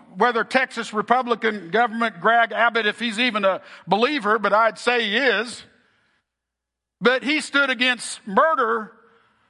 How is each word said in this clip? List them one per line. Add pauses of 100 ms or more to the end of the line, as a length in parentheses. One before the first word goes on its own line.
(160)
whether
Texas
Republican
government,
Greg
Abbott,
if
he's
even
a (240)
believer,
but
I'd
say
he
is. (1400)
But
he
stood
against
murder (560)